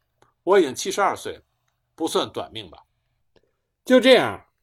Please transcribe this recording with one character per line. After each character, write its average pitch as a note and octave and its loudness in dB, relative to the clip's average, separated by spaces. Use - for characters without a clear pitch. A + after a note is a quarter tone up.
：“我 G3 2
已 F#3 6
经 C3 -4
七 - -8
十 G#3 -4
二 E3+ 0
岁 F#2+ -12
了， - -20
不 D#3+ -6
算 D#3 -4
短 G2 -12
命 G#2 -16
吧。” - -20
就 B3+ 4
这 B3 4
样， B2 2